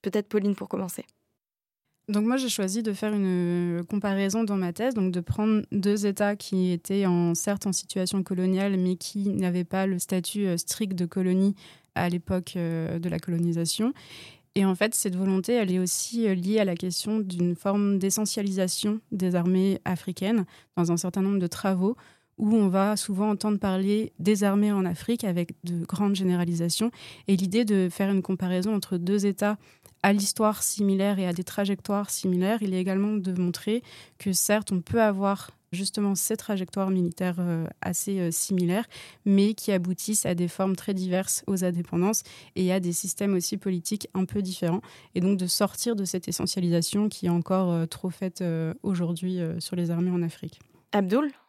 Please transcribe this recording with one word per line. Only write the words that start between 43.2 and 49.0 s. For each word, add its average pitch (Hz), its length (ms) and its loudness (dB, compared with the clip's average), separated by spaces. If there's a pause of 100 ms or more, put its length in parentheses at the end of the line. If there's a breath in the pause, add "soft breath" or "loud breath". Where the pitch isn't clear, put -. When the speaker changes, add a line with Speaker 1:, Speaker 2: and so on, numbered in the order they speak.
Speaker 2:
aussi 180 220 -2
politiques 196 560 -4
un 190 120 0
peu 202 180 -4
différents. 180 400 -2 (320 loud breath)
Et 180 60 0
donc 190 180 2
de 180 80 -2
sortir 208 480 0
de 202 100 -2
cette 180 220 -4
essentialisation 180 840 0
qui - 180 -6
est 175 40 2
encore, 180 400 2
euh, 165 160 0
trop - 240 -6
faite, 185 320 -6
euh, 165 400 -2
aujourd'hui, 180 580 -2